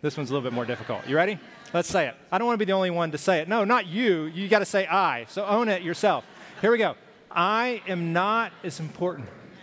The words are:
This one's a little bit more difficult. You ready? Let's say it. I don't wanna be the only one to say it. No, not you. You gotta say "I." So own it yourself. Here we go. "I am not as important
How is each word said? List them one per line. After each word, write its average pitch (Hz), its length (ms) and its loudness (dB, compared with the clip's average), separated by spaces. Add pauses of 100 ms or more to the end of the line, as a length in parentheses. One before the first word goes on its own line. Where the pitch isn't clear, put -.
This 147 160 -4
one's 135 140 -6
a - 20 -2
little 131 160 -2
bit 120 40 -4
more 120 120 -2
difficult. 113 420 -6
You 131 80 -2
ready? 180 240 2 (340)
Let's 170 140 0
say 165 200 0
it. - 80 -8 (160)
I 185 60 0
don't 233 100 0
wanna 233 100 0
be 208 80 0
the 190 80 0
only 190 160 2
one 170 220 -2
to 151 60 -6
say 175 220 2
it. 160 80 -4
No, 214 160 2
not 220 220 2
you. 185 380 2
You 165 260 -6
gotta 202 160 6
say 190 220 0
"I." 156 420 2
So 202 160 -4
own 214 240 2
it 185 120 0
yourself. 170 440 0 (340)
Here 208 120 4
we 240 60 6
go. 196 180 2 (360)
"I 220 560 0
am 175 240 -2
not 202 400 0 (120)
as 175 160 -8
important 160 500 -6 (340)